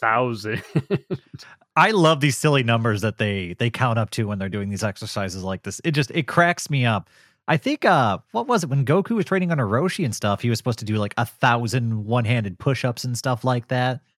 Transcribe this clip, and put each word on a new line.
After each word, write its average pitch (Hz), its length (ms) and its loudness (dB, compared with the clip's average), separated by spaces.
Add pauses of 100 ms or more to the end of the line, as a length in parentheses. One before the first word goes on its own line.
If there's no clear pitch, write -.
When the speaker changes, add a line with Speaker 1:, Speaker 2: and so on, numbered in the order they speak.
Speaker 1:
thousand. 113 640 0 (580)
<laughs> - 560 -12
Speaker 2:
I 185 160 6
love 160 280 6
these 139 160 2
silly 143 280 2
numbers 113 380 2
that 104 160 -2
they, 98 420 -2
they 117 100 2
count 117 300 0
up 107 100 -2
to 113 160 -4
when 101 140 -6
they're 95 80 -4
doing 101 200 -4
these 101 140 -4
exercises 98 600 -6
like 95 180 -6
this. - 220 -10
It 165 80 0
just, 143 180 -2
it 156 160 -4
cracks 175 420 2
me 135 160 0
up. 110 240 0 (380)
I 160 100 2
think, 285 280 -2
uh, 123 340 4 (140)
what 233 160 -4
was 226 160 2
it? 151 40 -6
When 135 160 0
Goku 180 280 2
was 214 120 0
training 185 280 0
under 143 120 2
Roshi 127 400 0
and 107 100 -2
stuff, 101 280 -2
he 120 80 0
was 113 80 0
supposed 120 220 -4
to 113 40 -10
do, 107 120 -2
like, 104 200 -2
a 117 80 0
thousand 117 800 0
one-handed 110 540 0
push-ups 127 460 -2
and 123 120 -4
stuff 127 280 -4
like 123 240 0
that. 127 320 -2 (180)